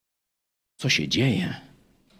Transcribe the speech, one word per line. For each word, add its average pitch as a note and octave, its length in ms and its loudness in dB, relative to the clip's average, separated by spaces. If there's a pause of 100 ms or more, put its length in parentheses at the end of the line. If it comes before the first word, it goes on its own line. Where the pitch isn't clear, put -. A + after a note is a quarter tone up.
(760)
co C#3 120 -2
się E2+ 180 0
dzieje, G#2+ 540 0 (580)